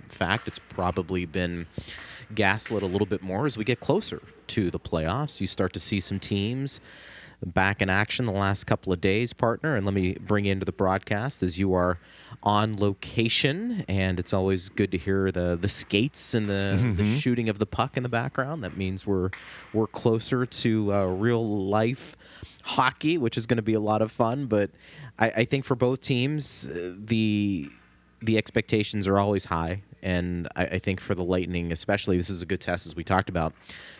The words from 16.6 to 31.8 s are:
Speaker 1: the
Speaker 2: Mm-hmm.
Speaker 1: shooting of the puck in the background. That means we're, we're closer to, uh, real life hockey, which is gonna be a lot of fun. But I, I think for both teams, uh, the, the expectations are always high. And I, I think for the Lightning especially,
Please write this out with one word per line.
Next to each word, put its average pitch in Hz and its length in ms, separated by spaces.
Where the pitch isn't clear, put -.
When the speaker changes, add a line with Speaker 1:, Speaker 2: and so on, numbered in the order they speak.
Speaker 1:
the 104 260
Speaker 2:
Mm-hmm. 107 120
Speaker 1:
shooting 120 320
of 101 100
the 104 80
puck - 300
in 127 80
the 127 60
background. 131 520
That 90 140
means 95 320
we're, 95 220
we're 107 160
closer 120 580
to, 107 480
uh, 101 120
real 104 600
life 110 520
hockey, 151 540
which 117 200
is 113 80
gonna 117 160
be 107 120
a 110 60
lot 107 220
of 110 100
fun. 127 360
But 101 220
I, 110 120
I 117 160
think 135 180
for 131 120
both 123 260
teams, 139 640
uh, 90 300
the, 104 720
the 110 160
expectations 107 680
are 98 100
always 101 280
high. 85 360
And 87 540
I, 87 80
I 92 140
think 92 200
for - 160
the 90 80
Lightning 87 480
especially, 101 460